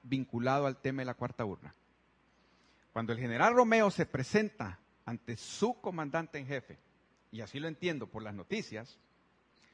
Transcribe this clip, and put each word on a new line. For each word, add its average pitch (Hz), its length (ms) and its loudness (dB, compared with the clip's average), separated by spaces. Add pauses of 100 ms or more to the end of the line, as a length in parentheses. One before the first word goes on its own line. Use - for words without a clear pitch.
vinculado 131 640 2
al 131 100 -2
tema 135 240 -2
de 127 60 -4
la 123 80 -6
cuarta 123 280 -4
urna. 85 320 -8 (1200)
Cuando 113 180 -2
el 117 80 -4
general 127 340 4
Romeo 226 360 8
se 175 160 0
presenta 131 760 0 (260)
ante 117 300 -8
su - 460 -4
comandante 165 560 -4
en 135 100 -10
jefe, 135 300 -8 (560)
y 110 80 -10
así 110 180 -10
lo 156 80 -6
entiendo 160 380 -4
por 110 160 -10
las 107 140 -10
noticias, 113 640 -8 (760)